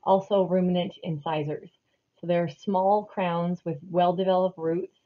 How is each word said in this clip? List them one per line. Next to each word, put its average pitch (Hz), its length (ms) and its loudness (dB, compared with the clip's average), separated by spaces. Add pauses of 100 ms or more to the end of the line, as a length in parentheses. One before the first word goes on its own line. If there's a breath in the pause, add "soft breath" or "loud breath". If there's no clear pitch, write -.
also 190 440 2
ruminant 180 460 0 (100)
incisors. 151 680 -6 (500)
So 170 80 -12
they're 175 220 2
small 196 560 0
crowns 175 580 -2
with 160 140 -4 (140)
well-developed 180 640 2
roots 165 480 -4